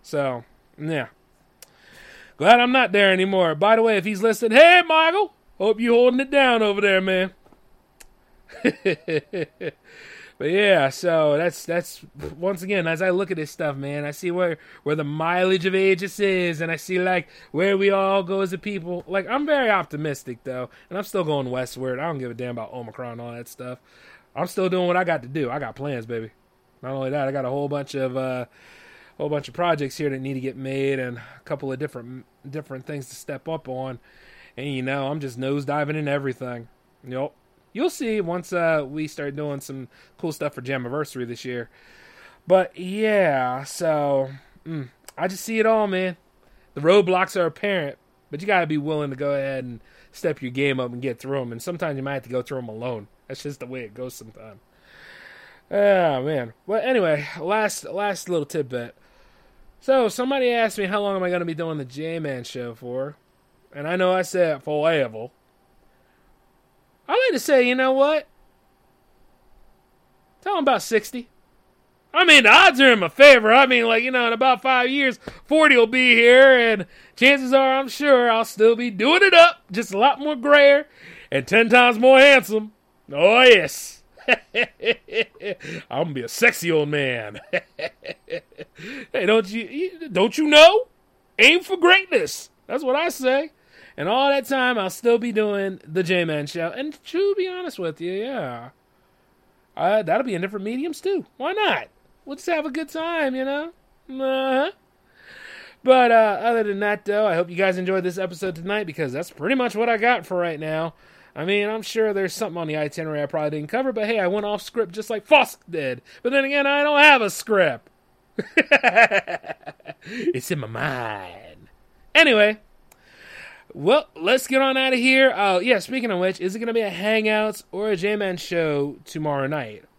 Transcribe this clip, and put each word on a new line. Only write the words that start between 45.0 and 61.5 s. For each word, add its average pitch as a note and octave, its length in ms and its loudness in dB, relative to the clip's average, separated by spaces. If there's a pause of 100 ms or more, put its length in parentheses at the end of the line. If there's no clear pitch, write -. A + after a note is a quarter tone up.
I F3 100 -4
just F#3 160 -10
see A3+ 140 -4
it G#3+ 80 2
all, A3 200 2
man. F#3 300 -4 (580)
The C#3+ 60 -10
roadblocks F#3 560 2
are F3+ 80 0
apparent, E3 540 -4 (320)
but D3+ 100 -10
you G3 60 -10
gotta F#3 200 2
be D3+ 120 -2
willing D3 320 -4
to C3+ 60 -10
go C#3+ 160 -4
ahead C3+ 320 -4
and B2 160 -14 (320)
step - 280 -6
your B2+ 100 -8
game C3+ 300 -2
up B2 120 -6
and B2 100 -12
get B2+ 180 -6
through C3+ 220 -6
'em. A#2+ 100 -10
And A#2 100 -14
sometimes E3 360 -6
you C3 40 -8
might C#3 120 -8
have C3 80 -8
to A#2+ 80 -18
go B2+ 100 -4
through C3+ 180 -8
'em A#2+ 100 -12
alone. A2+ 380 -10 (220)
That's C3+ 140 -14
just C#3+ 180 -12
the B2 60 -14
way B2+ 160 -12
it G#2+ 120 -18
goes B2+ 200 -12
sometimes. A2 460 -20 (1120)
Oh, F#3 520 2
man. C3+ 320 -4 (120)
Well, G#3 160 -2
anyway, E3+ 460 0 (100)
last, G3+ 460 -4
last F#3+ 460 -6
little D#3+ 160 -2
tidbit. B2 500 -8 (840)
So, C4 300 2
somebody B3+ 420 -2
asked A3+ 280 0
me, G3+ 80 -2
"How G3+ 160 -2
long G3+ 140 -2
am F#3 60 -2
I F3+ 80 -2
gonna F3 140 -2
be E3 100 -6